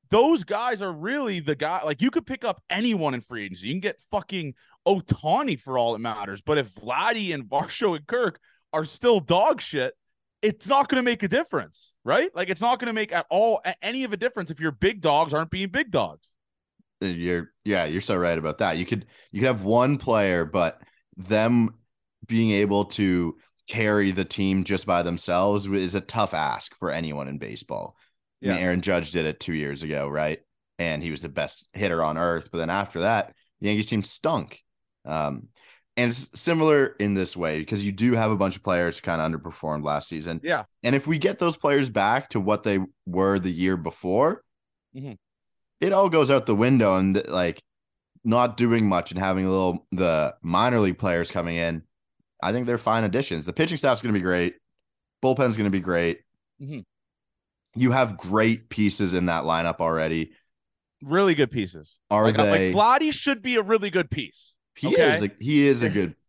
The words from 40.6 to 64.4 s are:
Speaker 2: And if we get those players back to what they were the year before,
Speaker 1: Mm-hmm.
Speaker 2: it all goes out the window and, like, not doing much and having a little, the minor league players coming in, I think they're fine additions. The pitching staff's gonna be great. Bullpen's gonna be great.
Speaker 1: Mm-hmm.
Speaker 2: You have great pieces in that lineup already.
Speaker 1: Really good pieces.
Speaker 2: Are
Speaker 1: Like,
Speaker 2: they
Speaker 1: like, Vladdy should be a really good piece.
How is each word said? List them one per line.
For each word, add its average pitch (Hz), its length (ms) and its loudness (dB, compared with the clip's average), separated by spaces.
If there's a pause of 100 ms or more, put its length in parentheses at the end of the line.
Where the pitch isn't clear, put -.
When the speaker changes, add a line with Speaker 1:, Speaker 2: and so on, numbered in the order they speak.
Speaker 2:
And 120 100 0
if 139 140 0
we 160 100 0
get 196 220 0
those 170 180 0
players 143 320 2
back 107 400 0
to 113 100 -4
what 104 240 -2
they 101 160 0 (260)
were 95 340 2
the 92 120 -2
year 92 240 0
before, 92 680 -2 (520)
Speaker 1:
Mm-hmm. 135 180 -14 (680)
Speaker 2:
it 196 120 2
all 190 160 4
goes 156 200 4
out 135 160 4
the 110 100 2
window 110 400 6
and, 95 320 2
like, 87 360 -2 (600)
not 120 340 2
doing 117 300 4
much 87 240 0
and 90 80 -6
having 95 260 0
a 92 40 0
little, 92 420 0
the 82 520 0
minor 110 360 2
league 95 200 2
players 85 320 -2
coming 85 240 -4
in, 82 260 -4 (640)
I 92 80 -2
think 120 160 -4
they're 120 100 0
fine 113 260 0
additions. 92 420 -2
The 87 80 -8
pitching 165 240 -2
staff's 123 260 0
gonna 113 100 -2
be 101 60 2
great. 90 380 0 (640)
Bullpen's 127 340 2
gonna 101 140 0
be 95 80 0
great. 85 400 0 (420)
Speaker 1:
Mm-hmm. 139 200 -14 (920)
Speaker 2:
You 123 160 4
have 120 260 2
great 110 520 2
pieces 98 440 0
in 90 140 2
that 82 160 0
lineup 82 360 0
already. 80 520 0 (680)
Speaker 1:
Really 170 340 2
good 139 160 2
pieces. 87 480 -8 (100)
Speaker 2:
Are 107 160 4
Speaker 1:
Like, 110 100 4
Speaker 2:
they 98 380 4
Speaker 1:
like, 233 280 6
Vladdy 311 120 0
should 269 280 -2
be 247 140 -2
a 220 60 2
really 208 300 0
good 170 180 0
piece. - 460 -10 (200)